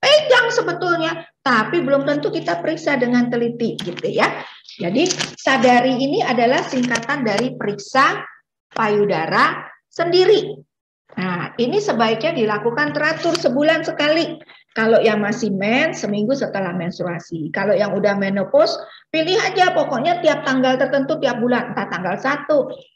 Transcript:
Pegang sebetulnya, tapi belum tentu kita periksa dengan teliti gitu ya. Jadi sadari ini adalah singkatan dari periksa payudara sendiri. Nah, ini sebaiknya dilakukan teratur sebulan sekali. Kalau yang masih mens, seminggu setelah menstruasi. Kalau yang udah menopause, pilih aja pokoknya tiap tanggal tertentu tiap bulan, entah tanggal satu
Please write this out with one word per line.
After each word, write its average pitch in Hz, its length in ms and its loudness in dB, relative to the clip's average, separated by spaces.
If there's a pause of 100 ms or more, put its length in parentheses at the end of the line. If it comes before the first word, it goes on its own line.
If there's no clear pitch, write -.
Pegang 508 480 4
sebetulnya, 339 720 -2 (160)
tapi 233 400 0
belum 277 240 2
tentu 294 240 0
kita 339 320 -4
periksa 311 400 -2
dengan 240 320 2
teliti 233 480 -2
gitu - 320 -8
ya. 156 160 2 (480)
Jadi 208 320 0 (320)
sadari 254 560 4
ini 277 240 -2
adalah 247 400 2
singkatan 247 640 -2
dari 226 320 -2
periksa 269 640 0 (480)
payudara 208 960 0 (240)
sendiri. 370 720 2 (560)
Nah, 180 400 -6
ini 262 240 0
sebaiknya 233 560 0
dilakukan 233 560 0
teratur 311 460 -2
sebulan 302 500 2
sekali. 311 560 0 (320)
Kalau 220 240 4
yang 214 240 2
masih 208 320 -2
mens, 247 480 0
seminggu 208 320 -2
setelah 196 400 -4
menstruasi. 170 800 -6
Kalau 202 160 0
yang 202 240 0
udah 202 240 2
menopause, 196 560 2 (320)
pilih 320 320 0
aja 370 320 2
pokoknya 294 480 0
tiap 285 240 2
tanggal 262 320 2
tertentu 269 480 0
tiap 240 160 0
bulan, 240 320 0
entah 202 160 -4
tanggal 180 320 -6
satu 285 560 -2 (200)